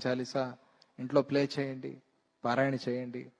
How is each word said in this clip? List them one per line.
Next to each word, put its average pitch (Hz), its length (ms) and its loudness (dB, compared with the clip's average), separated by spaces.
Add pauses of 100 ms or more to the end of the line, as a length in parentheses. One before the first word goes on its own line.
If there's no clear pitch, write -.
చాలీసా 127 500 -2 (420)
ఇంట్లో 131 220 4
ప్లే 139 280 2 (100)
చేయండి, 135 420 -6 (440)
పారాయణ 131 300 4 (140)
చేయండి. 123 500 -6